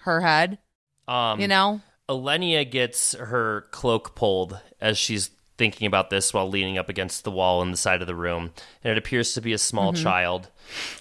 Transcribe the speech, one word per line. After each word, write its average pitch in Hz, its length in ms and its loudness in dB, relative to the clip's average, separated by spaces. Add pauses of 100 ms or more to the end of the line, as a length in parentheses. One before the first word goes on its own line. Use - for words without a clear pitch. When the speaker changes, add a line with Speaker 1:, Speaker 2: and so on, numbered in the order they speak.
Speaker 1:
her 170 200 0
head, 175 360 4 (500)
Speaker 2:
Um, 120 340 2
Speaker 1:
you 202 60 0
know? 196 340 2 (260)
Speaker 2:
Elenia 143 640 0
gets 123 440 0
her 110 580 -2
cloak - 440 0
pulled 95 440 0 (200)
as 107 180 0
she's 104 340 -2 (260)
thinking 110 280 0
about 95 240 2
this 98 240 0
while 95 160 2
leaning 95 280 -2
up 92 100 -2
against 92 380 -6
the 107 60 -4
wall 92 300 2
in 90 100 0
the 90 60 -4
side 92 240 0
of 87 60 -6
the 90 80 -6
room, 85 360 -4 (300)
and 117 100 -2
it 110 60 0
appears 117 360 -2
to 120 80 -6
be 113 100 -4
a 107 60 0
small 98 340 0
Speaker 1:
Mm-hmm. 160 120 -4
Speaker 2:
child, 92 440 0 (540)